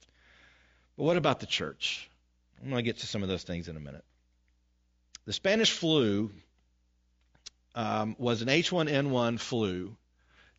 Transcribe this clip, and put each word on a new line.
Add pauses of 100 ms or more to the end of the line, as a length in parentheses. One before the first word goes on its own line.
(1000)
But
what
about
the
church? (520)
I'm
gonna
get
to
some
of
those
things
in
a
minute. (1200)
The
Spanish
flu, (1500)
um,
was
an
H
one
N
one
flu (640)